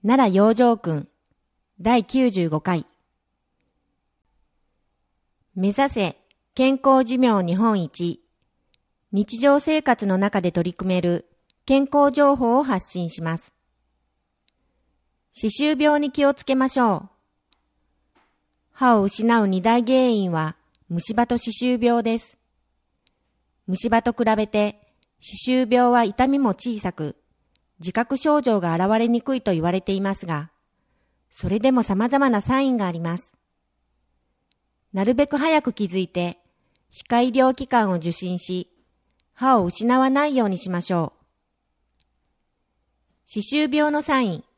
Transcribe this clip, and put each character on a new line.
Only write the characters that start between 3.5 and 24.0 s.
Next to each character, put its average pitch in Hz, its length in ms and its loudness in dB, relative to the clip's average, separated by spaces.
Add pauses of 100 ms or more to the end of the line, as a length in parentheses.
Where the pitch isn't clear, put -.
目 190 140 -2
指 269 220 0
せ 202 260 -4 (380)
健 262 280 2
康 262 220 4
寿 247 140 -2
命 226 240 4
日 175 140 -2
本 214 260 2
一。 170 380 -6 (920)
日 208 260 -2
常 285 220 4
生 311 220 0
活 233 240 0
の 190 120 0
中 202 220 0
で 175 120 -2
取 175 200 -2
り - 20 -14
組 185 140 -6
め 180 140 0
る 175 240 -2 (400)
健 269 260 2
康 285 180 4
情 285 240 4
報 240 240 0
を 294 60 0
発 220 260 -4
信 175 200 -6
し 160 120 -12
ま 165 160 -4
す。 - 140 -18 (1800)
歯 220 180 -6
周 294 280 -2
病 294 220 2
に 294 100 -4
気 285 140 -2
を 277 100 2
つ - 100 -14
け 269 100 -2
ま 262 140 0
し 262 120 -2
ょ 214 160 2
う。 196 120 -12 (1600)
歯 247 260 2
を 202 40 2
失 220 380 0
う 208 60 2
二 185 160 -2
大 233 200 2
原 240 120 0 (140)
因 196 240 0
は 160 240 -4 (320)
虫 180 260 -6
歯 240 120 2
と 240 100 -2
歯 233 160 -6
周 247 280 -2
病 233 220 2
で 226 160 -2
す。 - 200 -16 (1300)
虫 190 220 -4
歯 226 140 2